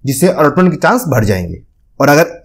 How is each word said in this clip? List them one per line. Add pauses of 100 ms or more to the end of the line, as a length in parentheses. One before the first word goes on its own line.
जिससे
अलॉटमेंट
के
चांस
बढ़
जाएंगे। (400)
और
अगर